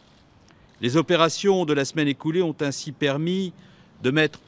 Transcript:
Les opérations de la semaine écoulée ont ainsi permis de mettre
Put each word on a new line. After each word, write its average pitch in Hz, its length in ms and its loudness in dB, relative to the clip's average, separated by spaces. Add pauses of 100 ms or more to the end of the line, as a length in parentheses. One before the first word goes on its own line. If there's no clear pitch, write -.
(800)
Les 120 180 0
opérations 170 680 2
de 151 80 0
la 139 120 0
semaine 151 220 -2
écoulée 160 340 -2
ont 160 200 -2
ainsi 143 300 -6
permis 160 640 -2 (500)
de 123 80 2
mettre 151 360 2